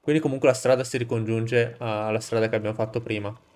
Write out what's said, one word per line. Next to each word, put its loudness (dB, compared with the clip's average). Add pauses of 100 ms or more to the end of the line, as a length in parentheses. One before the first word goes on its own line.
Quindi 2
comunque 2
la 6
strada 2
si -6
ricongiunge 0
a-, -4
alla 0
strada 0
che 0
abbiamo -2
fatto -4
prima. -8